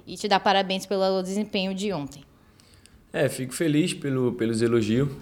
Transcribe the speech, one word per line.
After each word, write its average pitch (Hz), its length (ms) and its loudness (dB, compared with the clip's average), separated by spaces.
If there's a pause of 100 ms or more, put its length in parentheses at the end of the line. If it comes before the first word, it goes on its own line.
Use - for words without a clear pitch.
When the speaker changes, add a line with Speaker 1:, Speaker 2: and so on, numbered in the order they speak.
Speaker 1:
e 185 100 -12
te 214 120 -6
dá 196 120 4
parabéns 190 460 2
pelo 190 380 0
desempenho 196 500 -2
de 196 180 -4
ontem. 143 320 -6 (880)
Speaker 2:
É, 151 160 2
fico 127 280 -6
feliz 165 400 2
pelo, 131 380 0
pelos 113 280 0
elogios. 117 480 2 (120)